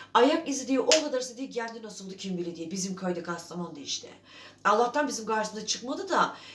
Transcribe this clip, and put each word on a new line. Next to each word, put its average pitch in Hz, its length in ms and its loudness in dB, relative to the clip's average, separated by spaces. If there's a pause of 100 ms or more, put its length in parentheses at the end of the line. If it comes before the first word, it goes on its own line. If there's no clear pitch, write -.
(140)
Ayak 294 340 6
izi 262 200 -2
diye 262 120 4
o 226 100 2
kadarsa 254 460 2
diye 254 140 -8
kendi 226 320 -6
nasıldı 190 340 -10
kim 190 220 -4
bilir 170 180 -4
diye. 160 140 -8
Bizim 185 260 -4
köyde 180 260 -2
Kastamonu'da 165 580 -6
işte. - 280 -6 (560)
Allah'tan 240 440 4
bizim 220 180 -4
karşımıza 214 400 -2
çıkmadı 302 420 -4
da. 202 280 4 (180)